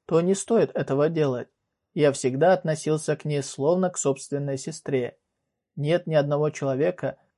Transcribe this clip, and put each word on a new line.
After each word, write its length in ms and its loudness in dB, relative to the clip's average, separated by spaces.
то 160 2
не 120 2
стоит 420 0
этого 340 0
делать. 400 -2
Я 180 4
всегда 420 2
относился 640 -2
к 100 -10
ней 180 -2
словно 460 0
к 80 -14
собственной 600 -2
сестре. 600 -4
Нет 320 -2
ни 80 0
одного 340 2
человека, 680 -2